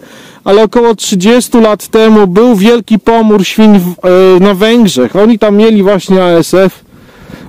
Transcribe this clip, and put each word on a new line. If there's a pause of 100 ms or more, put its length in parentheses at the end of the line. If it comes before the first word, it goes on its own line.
(440)
ale
około
trzydziestu
lat
temu
był
wielki
pomór
świń
w,
e,
na
Węgrzech.
Oni
tam
mieli
właśnie
A
S
F (640)